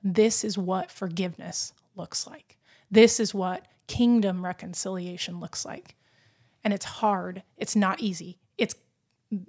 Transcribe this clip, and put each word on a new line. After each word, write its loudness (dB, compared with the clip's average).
this 4
is -4
what -4
forgiveness -6
looks -8
like. -20
This 8
is 0
what -4
kingdom 2
reconciliation -8
looks -10
like. -16
And 2
it's -4
hard. -2
It's -4
not 2
easy. -6
It's, -2